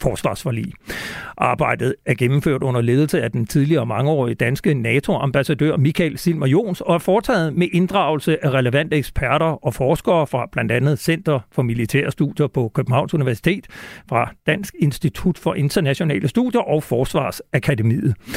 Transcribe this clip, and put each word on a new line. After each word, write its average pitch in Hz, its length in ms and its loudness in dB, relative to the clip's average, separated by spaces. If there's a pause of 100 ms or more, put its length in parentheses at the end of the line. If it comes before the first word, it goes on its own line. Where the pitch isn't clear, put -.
forsvarsforlig. 113 720 -2 (640)
Arbejdet 123 580 0 (120)
er 135 80 2
gennemført 135 480 2
under 127 180 0
ledelse 131 420 2
af 117 80 -2
den 117 160 -2
tidligere 143 400 2
mangeårige 123 480 0
danske 135 400 0
nato-ambassadør 139 1000 0
Michael 156 420 2
Silmer 160 280 0
Jons 185 340 2
og 175 140 0
er 170 40 2
foretaget 185 560 0
med 175 180 2
inddragelse 170 720 2
af 147 60 2
relevante 131 460 2
eksperter 143 720 0
og 131 80 -2
forskere 151 520 2
fra 120 260 -4
blandt 117 200 -2
andet 131 260 2
Center 160 420 -2 (120)
for 139 100 0
Militære 120 500 0
Studier 147 340 0
på 123 280 -2
Københavns 123 400 0
Universitet, 127 520 -2 (420)
fra 117 240 -2 (140)
Dansk 160 320 -2
Institut 165 600 0
for - 160 -2
Internationale 143 760 0
Studier 240 320 0
og 151 220 0
Forsvarsakademiet. 123 1300 0 (220)